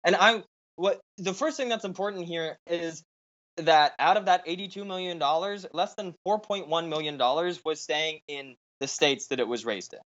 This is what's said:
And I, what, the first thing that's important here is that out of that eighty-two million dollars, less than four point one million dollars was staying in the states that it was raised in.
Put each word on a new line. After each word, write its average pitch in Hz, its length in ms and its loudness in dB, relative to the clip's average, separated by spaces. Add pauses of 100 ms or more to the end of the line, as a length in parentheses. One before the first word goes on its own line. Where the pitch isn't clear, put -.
And 180 120 4
I, 208 260 4 (340)
what, 185 240 0 (180)
the 190 140 -2
first 302 240 -2
thing 254 120 -2
that's 226 160 -2
important 190 420 -6
here 165 300 -4 (100)
is 170 360 -4 (560)
that 156 400 6
out 165 180 6
of 202 100 0
that 180 200 4
eighty-two 190 380 -6
million 185 340 -6
dollars, 175 540 0
less 175 220 -2
than 185 200 -8 (100)
four 208 140 2
point 202 300 -6
one 165 200 0
million 151 280 -4
dollars 147 480 2
was 156 180 -4
staying 156 460 -2
in 139 260 -10 (260)
the 135 60 -4
states 139 420 0
that 127 120 -2
it 110 80 0
was 117 160 -4
raised 104 300 -6
in. - 60 -18 (140)